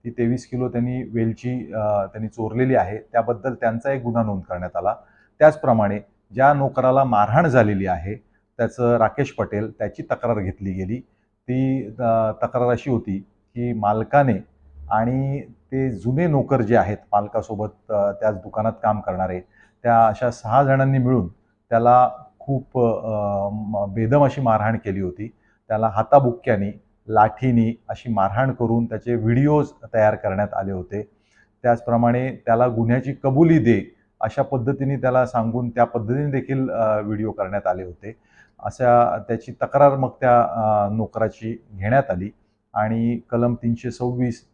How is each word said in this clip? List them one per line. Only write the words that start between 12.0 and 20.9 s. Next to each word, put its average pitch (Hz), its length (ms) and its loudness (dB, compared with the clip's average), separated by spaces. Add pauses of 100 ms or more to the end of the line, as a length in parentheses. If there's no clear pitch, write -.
तक्रार 120 360 -2
अशी 123 240 -2
होती 104 280 -2 (360)
की 120 180 -4
मालकाने 110 720 0 (460)
आणि 131 500 -2
ते - 480 -6
जुने 127 380 -2
नोकर 139 340 0
जे 113 160 2
आहेत 98 200 2 (140)
मालकासोबत, 104 800 -4
अ, 101 200 0
त्याच 107 240 -2
दुकानात 107 380 -4 (100)
काम 107 160 0
करणारे, 92 400 -4 (440)
त्या 117 240 6
अशा 117 240 -2
सहा 117 320 0
जणांनी 135 340 2